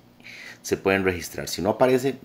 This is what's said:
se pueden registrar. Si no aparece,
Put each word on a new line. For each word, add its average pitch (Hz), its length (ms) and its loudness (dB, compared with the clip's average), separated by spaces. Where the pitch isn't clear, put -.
se - 140 -2
pueden 95 300 2
registrar. 82 420 -2
Si - 140 -6
no 90 80 2
aparece, 127 560 2